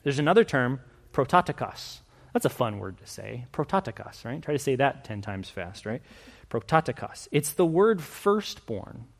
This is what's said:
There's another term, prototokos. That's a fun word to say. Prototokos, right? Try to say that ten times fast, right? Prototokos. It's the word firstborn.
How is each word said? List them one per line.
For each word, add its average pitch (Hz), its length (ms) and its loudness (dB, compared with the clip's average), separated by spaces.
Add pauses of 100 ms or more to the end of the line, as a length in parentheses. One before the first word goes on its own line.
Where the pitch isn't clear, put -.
There's 139 160 2
another 180 240 6
term, 131 380 2 (320)
prototokos. - 840 0 (360)
That's 240 120 0
a 127 40 6
fun 110 280 0
word 95 220 -8
to - 80 -20
say. 117 440 -12
Prototokos, - 720 -4
right? 127 160 -6
Try 151 140 -4
to 139 60 0
say 135 160 0
that 135 280 2
ten 104 180 -8
times 95 280 -8
fast, 92 380 -10
right? 117 160 -6 (480)
Prototokos. - 800 -2
It's 147 220 0
the 180 120 4
word 180 360 4
firstborn. 117 1040 -4 (140)